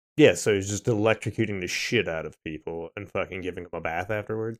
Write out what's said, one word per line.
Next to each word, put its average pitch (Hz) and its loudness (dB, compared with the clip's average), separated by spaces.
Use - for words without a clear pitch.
Yeah, 127 10
so 107 2
he's 98 0
just 101 -4
electrocuting 107 0
the 87 -4
shit 101 0
out 80 -4
of 76 -14
people 82 -8
and 98 -12
fucking 92 -4
giving 90 -8
them 85 -18
a 85 -6
bath 85 -4
afterwards. 110 -4